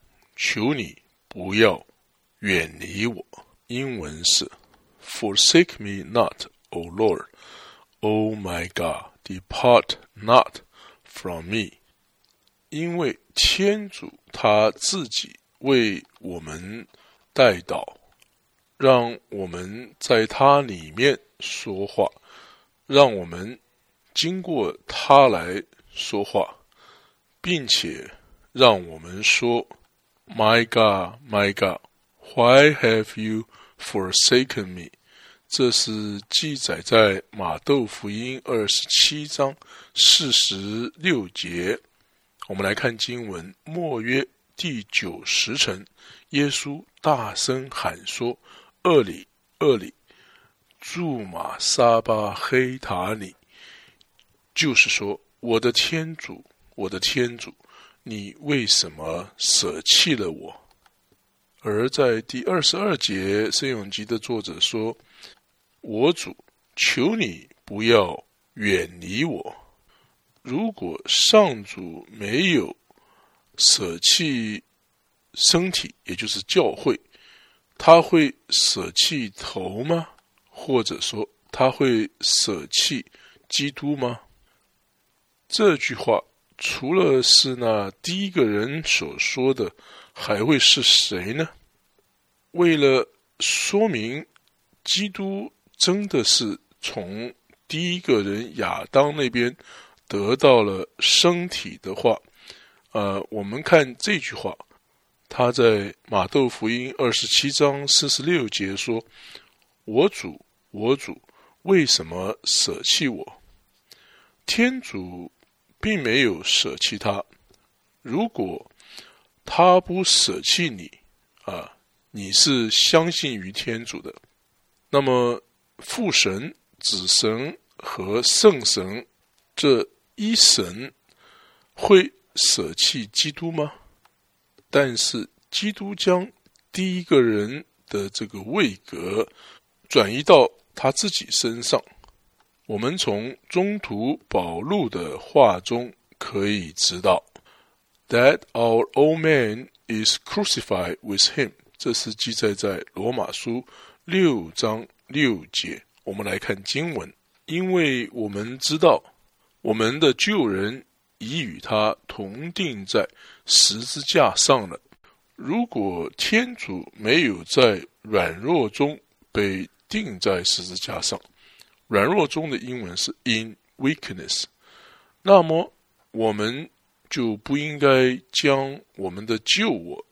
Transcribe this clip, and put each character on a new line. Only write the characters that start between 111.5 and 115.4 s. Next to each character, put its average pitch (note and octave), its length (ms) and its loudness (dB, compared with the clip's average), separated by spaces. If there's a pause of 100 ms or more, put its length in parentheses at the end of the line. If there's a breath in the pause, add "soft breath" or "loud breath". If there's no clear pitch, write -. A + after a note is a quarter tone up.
为 F3 240 4
什 - 200 0
么 F#2 380 -8
舍 - 380 -2
弃 - 260 0
我？” - 340 -10 (1040 soft breath)
天 B3+ 380 0
主 F2+ 500 -12 (480)